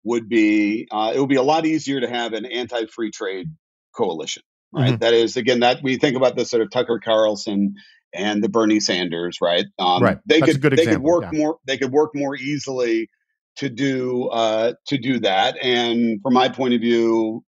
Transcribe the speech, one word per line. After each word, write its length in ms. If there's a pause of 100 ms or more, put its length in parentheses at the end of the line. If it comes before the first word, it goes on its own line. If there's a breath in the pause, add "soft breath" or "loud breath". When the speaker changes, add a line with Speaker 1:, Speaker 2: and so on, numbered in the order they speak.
Speaker 1:
would 240
be, 640
uh, 240
it 40
would 100
be 60
a 80
lot 220
easier 360
to 80
have 240
an 120
anti-free 680
trade 380 (460)
coalition, 480 (280)
right? 220
Speaker 2:
Mm-hmm. 60
Speaker 1:
That 140
is, 240
again, 240
that 200
we 160
think 200
about 180
the 100
sort 160
of 100
Tucker 320
Carlson 720 (380 loud breath)
and 300
the 60
Bernie 300
Sanders, 640
right? 240 (140)
Um, 240
Speaker 2:
Right. 220
Speaker 1:
they 140
Speaker 2:
That's 120
a 40
Speaker 1:
could, 60
Speaker 2:
good 120
Speaker 1:
they 100
could 60
Speaker 2:
example, 220
Speaker 1:
work 200
Speaker 2:
yeah. 80
Speaker 1:
more, 260
they 120
could 140
work 220
more 220
easily 760 (480)
to 120
do, 580
uh, 460 (140)
to 100
do 220
that. 440
And 580
from 120
my 160
point 240
of 80
view, 680